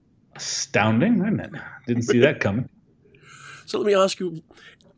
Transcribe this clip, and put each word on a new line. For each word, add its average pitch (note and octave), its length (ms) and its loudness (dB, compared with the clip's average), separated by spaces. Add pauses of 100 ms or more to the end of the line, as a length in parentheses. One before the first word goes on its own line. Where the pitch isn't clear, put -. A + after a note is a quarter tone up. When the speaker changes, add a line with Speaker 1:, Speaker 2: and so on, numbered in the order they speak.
(340)
Speaker 1:
astounding, A#2+ 840 0
wasn't F#3 220 -2
it? - 80 -16 (360)
Didn't A#2+ 160 -2
see A#2+ 160 2
that C#3+ 220 4
coming. G#2 340 -2
<laughs> - 40 -20 (840)
Speaker 2:
So - 140 -6
let A3 80 -2
me G3+ 80 4
ask F#3+ 240 2
you, E3+ 240 -8 (560)